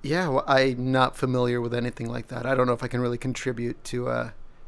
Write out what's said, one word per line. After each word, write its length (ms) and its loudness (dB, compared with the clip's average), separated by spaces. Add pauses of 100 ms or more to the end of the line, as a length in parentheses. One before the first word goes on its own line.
Yeah, 280 0
well, 180 2
I'm 460 4
not 240 4
familiar 440 2
with 140 -4
anything 340 -2
like 200 -8
that. 180 -6
I 80 2
don't 140 4
know 40 4
if 120 -2
I 40 -4
can 120 0
really 180 0
contribute 680 -4
to, 240 -4
uh, 220 -2 (380)